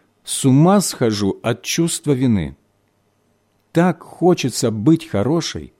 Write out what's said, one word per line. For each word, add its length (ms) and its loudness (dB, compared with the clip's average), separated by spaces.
с 200 -8
ума 360 4
схожу 640 -2
от 200 -4
чувства 500 -4
вины. 440 -2
Так 300 0
хочется 680 0
быть 360 0
хорошей». 720 -4